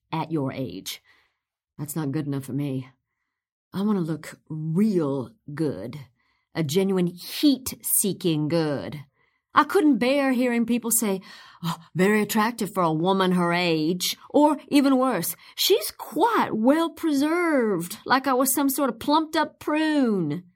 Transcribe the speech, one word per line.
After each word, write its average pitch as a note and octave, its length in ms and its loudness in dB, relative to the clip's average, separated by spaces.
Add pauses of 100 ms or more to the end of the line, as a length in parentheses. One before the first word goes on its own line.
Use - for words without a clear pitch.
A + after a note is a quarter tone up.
(100)
at D#3+ 220 -6
your C3+ 200 -2
age. F#2+ 480 -10 (800)
That's D3 160 -10
not D3+ 160 -4
good D3 160 -4
enough C#3 180 -4
for C3 100 -8
me. C3+ 340 -4 (840)
I F#3 100 -6
want G#3 160 0
to F3+ 40 0 (100)
look - 260 -10 (100)
real D#3+ 840 0 (240)
good. C#3 420 -6 (580)
A E3 100 -2
genuine F#3 420 2
heat-seeking - 1400 0
good. D3 520 -2 (560)
I D4 80 6
couldn't D4 340 4
bear C4+ 340 2
hearing A#3+ 340 2
people A#3 260 -2
say, G3 280 0 (440)
"Oh, E3+ 140 -4 (160)
very G#3 280 4
attractive G#3+ 500 -2
for F#3 120 0
a D#3+ 80 2
woman F#3 400 2
her F3 200 2
age," F3 640 0 (140)
or D4 280 4 (100)
even C4+ 300 4
worse, A#3+ 360 -2 (220)
"She's - 340 2
quite - 600 0
well D4 380 2
preserved," D4 1120 0
like C4 240 0
I C4+ 60 2
was C4 200 2
some C#4 140 2
sort C4+ 220 0
of - 100 -10
plumped D#4 340 0
up D#4 240 -2
prune. A#3+ 840 0 (100)